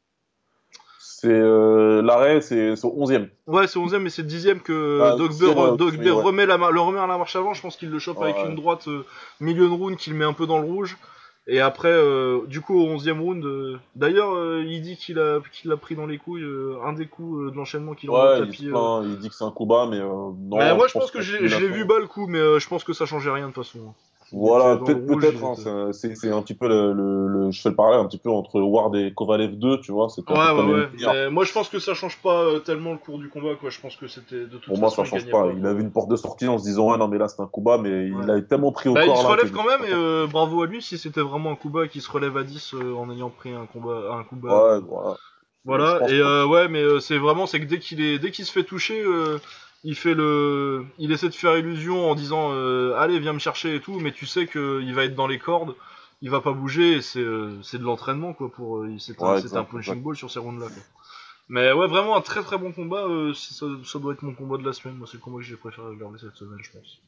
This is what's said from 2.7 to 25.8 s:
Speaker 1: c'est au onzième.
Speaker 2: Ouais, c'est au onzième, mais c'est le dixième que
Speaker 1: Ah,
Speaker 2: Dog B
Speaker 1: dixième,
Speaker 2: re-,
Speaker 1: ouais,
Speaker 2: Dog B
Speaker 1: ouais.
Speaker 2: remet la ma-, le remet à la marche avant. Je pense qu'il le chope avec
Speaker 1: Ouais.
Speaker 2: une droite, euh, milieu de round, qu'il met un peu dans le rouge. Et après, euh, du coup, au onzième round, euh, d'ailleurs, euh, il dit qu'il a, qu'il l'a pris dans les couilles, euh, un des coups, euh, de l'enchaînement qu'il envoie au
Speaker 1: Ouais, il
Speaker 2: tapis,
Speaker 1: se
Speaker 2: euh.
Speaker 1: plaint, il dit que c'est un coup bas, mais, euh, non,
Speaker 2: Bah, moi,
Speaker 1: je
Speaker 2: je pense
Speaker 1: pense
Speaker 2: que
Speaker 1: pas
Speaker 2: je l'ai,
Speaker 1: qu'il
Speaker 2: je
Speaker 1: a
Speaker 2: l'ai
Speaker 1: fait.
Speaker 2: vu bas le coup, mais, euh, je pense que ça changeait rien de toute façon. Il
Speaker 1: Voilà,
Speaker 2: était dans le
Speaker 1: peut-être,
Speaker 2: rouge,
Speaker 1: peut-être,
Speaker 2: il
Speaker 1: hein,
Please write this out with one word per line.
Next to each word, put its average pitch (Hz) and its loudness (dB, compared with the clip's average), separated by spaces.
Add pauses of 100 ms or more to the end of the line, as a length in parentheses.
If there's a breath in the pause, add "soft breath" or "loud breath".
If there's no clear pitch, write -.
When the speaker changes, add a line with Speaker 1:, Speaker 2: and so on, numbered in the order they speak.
Speaker 1:
c'est 123 -4
au 120 -2
onzième. 127 0 (180)
Speaker 2:
Ouais, 185 2
c'est 185 -4
au 175 -2
onzième, 190 -2
mais 175 -4
c'est 165 -10
le 151 -8
dixième 175 0
que 151 0
Speaker 1:
Ah, 123 6
Speaker 2:
Dog 160 0
B - -2
Speaker 1:
dixième, 160 4
Speaker 2:
re-, 131 6
Speaker 1:
ouais, 120 2
Speaker 2:
Dog 160 2
B - -6
Speaker 1:
ouais. 180 6
Speaker 2:
remet 196 4
la 185 4
ma-, 175 4
le 175 2
remet 185 0
à 185 -2
la 180 -2
marche 175 -4
avant. 190 -2
Je - -14
pense 175 -12
qu'il 165 -12
le 156 -4
chope 175 -8
avec 202 0
Speaker 1:
Ouais. 196 -2
Speaker 2:
une 160 -6
droite, 165 -2
euh, 139 -6 (360 loud breath)
milieu 170 4
de 175 4
round, 185 -4
qu'il 156 -10
met 151 0
un 151 0
peu 165 -4
dans 160 2
le 151 -2
rouge. 185 -6 (480 loud breath)
Et 131 2
après, 135 2
euh, 131 4
du 139 -10
coup, 185 2
au 165 6
onzième 156 -2
round, 175 -4
euh, 135 -8 (160)
d'ailleurs, 185 2
euh, 165 -2
il 165 -8
dit 170 -12
qu'il 160 -8
a, 151 2 (120)
qu'il - -8
l'a 151 0
pris - -10
dans 151 -8
les 147 -8
couilles, 170 -12
euh, 135 -8
un 147 -4
des 156 -8
coups, 156 -10
euh, 135 -8
de 135 -12
l'enchaînement 147 -10
qu'il 143 -10
envoie 127 4
au 135 6
Speaker 1:
Ouais, - -
il 107 0
Speaker 2:
tapis, 101 -12
Speaker 1:
se - -6
Speaker 2:
euh. 143 -6
Speaker 1:
plaint, 113 0
il 101 -6
dit 107 -12
que - -20
c'est 110 -8
un 107 -6
coup 113 -6
bas, 117 4
mais, 104 -4
euh, 98 -4
non, 98 -6
Speaker 2:
Bah, 156 6
moi, - 4
Speaker 1:
je - 2
Speaker 2:
je - -12
pense 508 0
Speaker 1:
pense 494 -8
Speaker 2:
que 247 -10
Speaker 1:
pas 190 -6
Speaker 2:
je 196 -6
l'ai, - -4
Speaker 1:
qu'il 320 2
Speaker 2:
je - 2
Speaker 1:
a 175 0
Speaker 2:
l'ai 190 0
Speaker 1:
fait. 185 -4
Speaker 2:
vu 214 -4
bas 220 10
le 208 0
coup, 202 -8
mais, 175 -2
euh, 151 8
je - -2
pense 175 -4
que 165 -4
ça 151 -2
changeait 147 -2
rien 139 -4
de 127 -12
toute 123 -8
façon. 110 -18 (380)
Il 98 -6
Speaker 1:
Voilà, 120 8
Speaker 2:
était 120 -2
dans - -
le 131 -6
Speaker 1:
peut-être, 131 2
Speaker 2:
rouge, 147 4
Speaker 1:
peut-être, 151 4
Speaker 2:
il 123 -8 (240)
Speaker 1:
hein, 101 -4